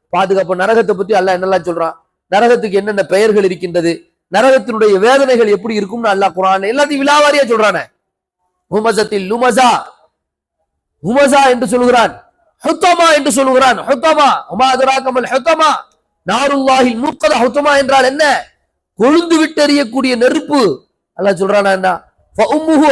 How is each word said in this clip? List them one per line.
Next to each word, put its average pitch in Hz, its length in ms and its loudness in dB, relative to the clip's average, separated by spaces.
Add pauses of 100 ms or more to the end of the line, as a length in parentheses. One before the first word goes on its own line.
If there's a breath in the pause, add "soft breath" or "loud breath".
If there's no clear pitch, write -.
பாதுகாப்பு. 185 460 -2
நரகத்தை 208 380 0
பத்தி 185 200 -4
அல்லாஹ் 190 240 0
என்னெல்லாம் 185 320 -2
சொல்றான், 165 260 -6 (360)
நரகத்துக்கு 202 500 2
என்னென்ன 202 220 -4
பெயர்கள் 208 400 2
இருக்கின்றது, 175 480 -2 (400)
நரகத்தினுடைய 220 680 0
வேதனைகள் 247 480 2
எப்படி 208 280 -2
இருக்கும்னு 208 340 -4
அல்லாஹ் 196 260 -2
குர்ஆன்ல 190 360 -2
எல்லாத்தையும் 285 320 -2
விலாவாரியா 285 420 2
சொல்றானே. 214 380 -2 (880)
ஹுமசத்தில் 214 580 -2
லுமசா, 247 400 2 (1300)
ஹுமசா 269 460 2
என்று 247 180 -2
சொல்லுகிறான், 247 460 0 (500)
ஹுத்தமா 330 500 2
என்று 294 180 0
சொல்லுகிறான். 262 480 2
ஹுத்தமா, 285 500 0 (200)
வமா 208 240 0
அதராக 262 380 0
மல் 240 220 -4
ஹுத்தமா, 311 380 0 (540)
நாருல்லாஹில் 262 760 0
மூக்கதா. 302 400 -2
ஹுத்தமா 285 340 0
என்றால் 269 260 2
என்ன? 269 200 0 (760)
கொழுந்து 330 360 2
விட்டெறியக்கூடிய 285 800 0
நெருப்பு. 277 460 0 (560)
அல்லாஹ் 190 240 -2
சொல்றானா 196 300 0
என்ன? 190 180 -2 (460)
ஃப - 60 -6
உம்முஹு 302 500 2